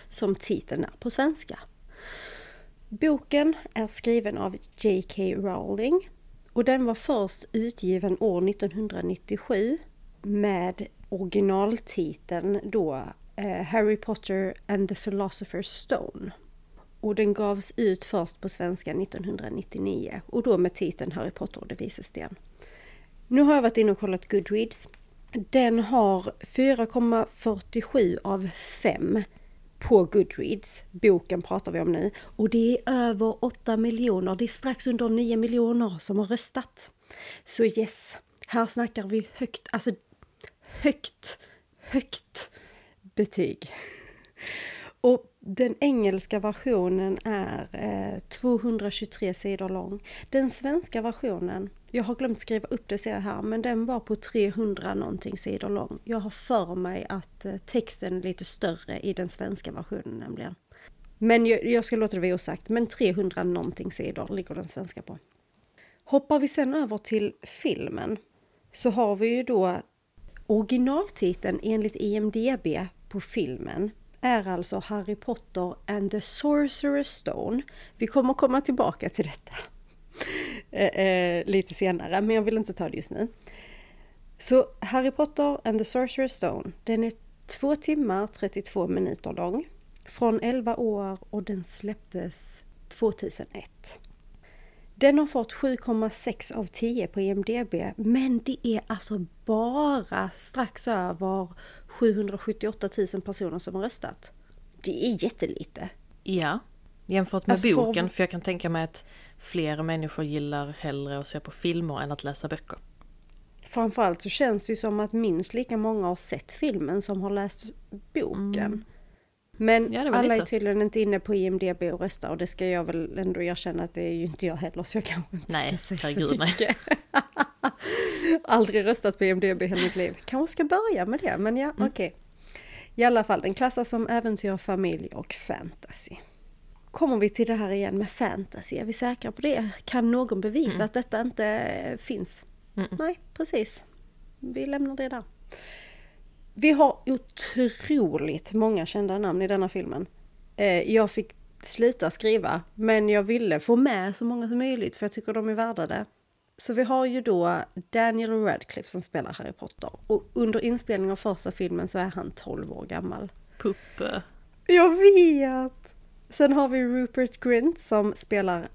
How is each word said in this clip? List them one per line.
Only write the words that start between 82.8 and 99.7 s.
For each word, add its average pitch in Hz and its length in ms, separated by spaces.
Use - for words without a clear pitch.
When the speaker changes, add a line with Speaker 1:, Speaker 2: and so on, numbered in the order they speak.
Speaker 1:
det - 80
just - 140
nu. 233 180
Så 254 280
Harry 254 300
Potter 285 580
and 220 100
the 220 60
Sorcerer's 254 440
Stone, - 440
den 226 200
är 226 80
två 294 300
timmar 254 500
trettiotvå 190 600
minuter 180 460
lång, 180 320
från 226 380
elva 233 340
år 202 420
och 208 120
den 185 220
släpptes - 1000
tvåtusenett. - 1080
Den 277 240
har 302 80
fått 233 260
sju 226 240
komma 220 340
sex - 400
av 220 160
tio 233 400
på - 140
I 196 80
M 196 180
D 240 240
B, 196 260
men 240 480
det 262 180
är 220 240
alltså 208 380
bara 233 920